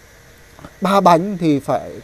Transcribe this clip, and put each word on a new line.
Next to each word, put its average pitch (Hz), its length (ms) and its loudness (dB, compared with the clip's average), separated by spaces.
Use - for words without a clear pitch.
ba 196 200 0
bánh 180 400 2
thì 151 200 0
phải 87 300 -6